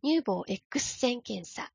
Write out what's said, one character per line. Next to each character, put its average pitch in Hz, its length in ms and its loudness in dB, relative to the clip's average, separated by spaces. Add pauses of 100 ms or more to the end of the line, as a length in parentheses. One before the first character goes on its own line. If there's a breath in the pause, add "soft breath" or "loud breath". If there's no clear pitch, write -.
乳 311 180 6
房 185 260 0
X - 520 -2
線 247 220 2
検 190 300 -8
査。 - 240 -8